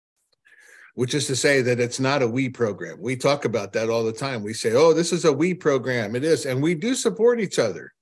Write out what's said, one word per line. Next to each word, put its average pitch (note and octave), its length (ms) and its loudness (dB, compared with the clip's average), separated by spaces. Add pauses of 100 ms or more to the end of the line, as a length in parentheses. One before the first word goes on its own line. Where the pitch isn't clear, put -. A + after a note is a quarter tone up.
(920)
which B2+ 220 -4
is C#3 100 -2
to C3+ 100 -4
say C3+ 280 4
that A#2+ 160 2
it's A#2+ 200 -2
not C3+ 220 0
a A#2+ 60 4
we B2+ 220 -2
program. F2 520 -4
We B2+ 140 -4
talk C#3+ 300 0
about G#2 280 -6
that A2+ 160 -2
all A#2 140 0
the A2 100 -2
time. B2+ 300 -6
We G#2+ 100 -8
say, A2+ 200 -2
"Oh, D#3+ 200 6
this E3+ 180 0
is F3 140 0
a D3+ 80 6
we E3 220 0
program." B2 600 0
It B2+ 80 -4
is. D3+ 220 0
And C3 160 -2
we E3+ 140 2
do G#3+ 180 -2
support A#3 460 2
each - 180 -4
other. F#2 440 -2